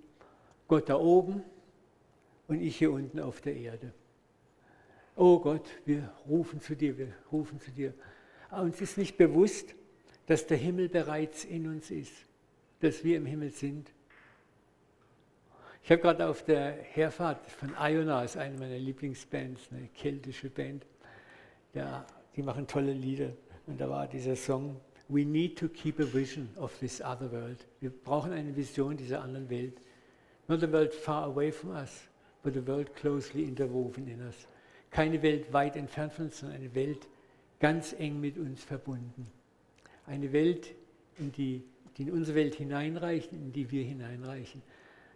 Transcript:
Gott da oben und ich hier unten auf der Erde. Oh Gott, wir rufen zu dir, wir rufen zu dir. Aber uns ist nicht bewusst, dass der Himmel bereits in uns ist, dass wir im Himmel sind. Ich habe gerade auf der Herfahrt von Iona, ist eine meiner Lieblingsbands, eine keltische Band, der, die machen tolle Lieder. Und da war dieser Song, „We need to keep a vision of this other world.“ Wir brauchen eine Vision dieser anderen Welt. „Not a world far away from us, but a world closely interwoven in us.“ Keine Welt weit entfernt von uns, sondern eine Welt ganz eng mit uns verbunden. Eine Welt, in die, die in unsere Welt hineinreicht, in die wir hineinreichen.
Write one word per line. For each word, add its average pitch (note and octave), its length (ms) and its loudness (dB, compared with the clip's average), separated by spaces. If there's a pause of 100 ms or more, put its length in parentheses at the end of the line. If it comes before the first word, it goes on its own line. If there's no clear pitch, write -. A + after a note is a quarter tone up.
(680)
Gott D#3 220 6
da C#3 60 6
oben F3+ 480 6 (1040)
und D#3 140 2
ich E3 160 0
hier D#3 140 6
unten C3+ 280 -4
auf C3 220 -6
der - 140 -4
Erde. A#2 380 -10 (1200)
Oh F3+ 220 10
Gott, D#3 320 0 (160)
wir C#3+ 260 0 (160)
rufen D#3 340 0
zu D3+ 140 -8
dir, C3+ 220 0
wir C3 160 -8 (180)
rufen D3+ 280 -2
zu - 100 -16
dir. C3 240 -4 (560)
Aber F#3+ 140 -4
uns E3 180 -2
ist - 160 -6
nicht G3 200 0
bewusst, E3+ 580 6 (500)
dass - 220 4
der D#3 100 4
Himmel F3+ 320 0
bereits D#3 560 -2
in E3 220 -4
uns D#3 240 -8
ist, D3+ 220 -8 (680)
dass D#3+ 240 2
wir E3 140 4
im D3 100 -4
Himmel D3 240 -4
sind. C#3+ 400 -6 (1900)
Ich - 60 4
habe E3 100 10
gerade E3+ 280 4
auf - 180 -2
der C#3+ 280 2
Herfahrt D#3 760 -2
von - 260 -10
Iona, D3+ 480 2
ist A#2+ 140 -6
eine C#3 180 -6
meiner C3 220 -6
Lieblingsbands, C3 920 -6
eine B2+ 160 -12
keltische C3+ 640 -8
Band, C#3 340 -8 (880)
der, C#3 320 -8 (300)
die C#3+ 80 -4
machen C3+ 240 -4
tolle C#3 260 0
Lieder. C3+ 380 -2 (340)
Und C3+ 160 -8
da C3+ 80 -2
war C#3 180 -2
dieser C3 280 -2
Song, C3+ 440 -2 (280)
„We C#3+ 180 4
need E3 320 2
to D#3+ 100 0
keep D#3 320 -4
a D3+ 140 2
vision C3 420 0
of C3+ 220 -8
this - 240 -6
other B2+ 300 -6
world.“ A#2+ 340 -8 (140)
Wir C3 100 -6
brauchen C#3+ 420 -2
eine D3 240 -4
Vision C#3 400 -2
dieser C3+ 280 -4
anderen C3 260 -8
Welt. B2 320 -6 (640)
„Not E3 160 2
a D#3+ 80 2
world D#3 220 6
far D3+ 300 -2
away C#3+ 280 0
from F3 200 -10
us, C#3+ 360 -10 (360)
but C3+ 120 -2
a B2+ 120 -4
world C#3 260 -2
closely C#3+ 500 -2
interwoven B2+ 640 -2
in A#2+ 140 -10
us.“ - 260 -12 (440)
Keine D#3 320 2
Welt D3+ 280 4
weit C#3 240 4
entfernt D3 380 -6
von D#3+ 120 -6
uns, - 160 -10
sondern C#3 180 -10
eine B2+ 160 -10
Welt C#3 320 -2 (520)
ganz D#3 380 2
eng D3 240 -4
mit C#3+ 160 -4
uns C#3 260 -6
verbunden. B2 600 -8 (800)
Eine C#3 260 -6
Welt, E3 440 2 (420)
in C#3 140 -6
die, C3 320 -2 (340)
die C#3 60 -6
in D3+ 80 -4
unsere D#3 260 0
Welt D3+ 160 4
hineinreicht, D#3 800 -4
in C#3+ 180 -10
die B2+ 200 -6
wir C3+ 120 0
hineinreichen. B2+ 760 -10 (540)